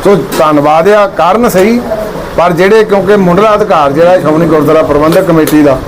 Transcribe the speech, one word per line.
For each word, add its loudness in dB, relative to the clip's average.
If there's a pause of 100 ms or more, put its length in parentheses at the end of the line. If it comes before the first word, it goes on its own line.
ਸੋ 2 (220)
ਧੰਨਵਾਦ 0
ਆ, 2 (100)
ਕਾਰਨ 0
ਸਹੀ, 0 (560)
ਪਰ 0
ਜਿਹੜੇ, 2
ਕਿਉਂਕਿ 0
ਮੁੱਢਲਾ 2
ਅਧਿਕਾਰ 0
ਜਿਹੜਾ 2
ਸ਼੍ਰੋਮਣੀ 0
ਗੁਰਦੁਆਰਾ 0
ਪ੍ਰਬੰਧਕ 0
ਕਮੇਟੀ 0
ਦਾ 2 (120)